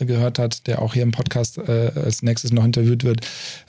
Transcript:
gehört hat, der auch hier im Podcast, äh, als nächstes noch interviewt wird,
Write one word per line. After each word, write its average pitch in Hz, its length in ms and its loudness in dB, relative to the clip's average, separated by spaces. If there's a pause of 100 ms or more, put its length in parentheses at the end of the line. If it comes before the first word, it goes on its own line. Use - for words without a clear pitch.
gehört 120 380 0
hat, 117 280 -2
der 120 140 0
auch 113 140 -2
hier 123 80 2
im 120 80 2
Podcast, 117 480 -2
äh, 117 360 0
als - 280 -2
nächstes 117 280 0
noch 117 140 4
interviewt 117 400 4
wird, 113 220 0 (420)